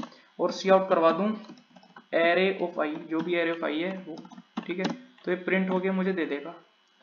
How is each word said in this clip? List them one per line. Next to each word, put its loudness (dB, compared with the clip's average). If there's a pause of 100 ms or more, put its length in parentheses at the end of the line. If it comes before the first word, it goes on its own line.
(380)
और 2
सी -4
आउट 6
करवा 6
दूं 0 (840)
array 4 (120)
of -4
i, 0 (220)
जो -2
भी -2
array 0
of -6
i -2
है -4 (120)
वो, -12 (500)
ठीक -6
है। -2 (400)
तो -2
ये 0
प्रिंट 0
होके 0
मुझे 0
दे -2
देगा, -6 (480)